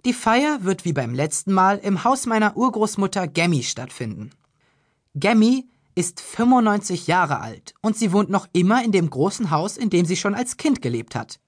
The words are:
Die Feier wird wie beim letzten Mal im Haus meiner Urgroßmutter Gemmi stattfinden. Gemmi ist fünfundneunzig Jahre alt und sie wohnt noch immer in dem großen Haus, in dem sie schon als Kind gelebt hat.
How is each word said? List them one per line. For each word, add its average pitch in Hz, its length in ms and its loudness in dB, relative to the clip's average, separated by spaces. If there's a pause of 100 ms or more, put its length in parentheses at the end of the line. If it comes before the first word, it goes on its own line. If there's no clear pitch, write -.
Die 247 80 0
Feier 262 480 2
wird 185 240 -2
wie 170 80 -2
beim 123 220 -2
letzten 156 400 -2
Mal 190 240 4
im 202 260 -2
Haus 262 220 2
meiner 214 320 0
Urgroßmutter 208 720 0
Gemmi 160 340 0
stattfinden. 113 640 -10 (880)
Gemmi 226 520 2 (280)
ist 175 260 -4
fünfundneunzig 214 880 2
Jahre 151 340 0
alt - 400 -14
und 214 160 0
sie 220 160 0
wohnt 202 160 2
noch 196 240 -2
immer 208 320 2
in 220 80 0
dem 175 160 2
großen 151 420 -2
Haus, 165 280 -2
in 233 100 -4
dem 175 160 2
sie 170 120 0
schon 202 180 -2
als 247 240 -6
Kind - 240 0
gelebt 117 320 -6
hat. - 340 -10